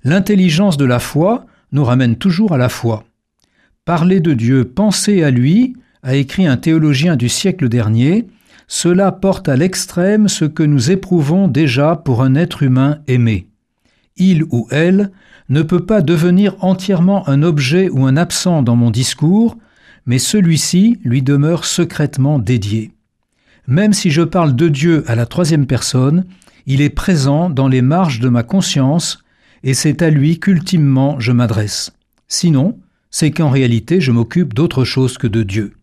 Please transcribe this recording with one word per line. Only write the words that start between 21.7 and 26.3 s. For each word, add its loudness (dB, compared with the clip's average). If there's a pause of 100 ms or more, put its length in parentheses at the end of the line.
dédié. -4 (760)
Même 2
si 0
je 0
parle 0
de 2
Dieu 0
à -2
la -2
troisième 0
personne, 0 (420)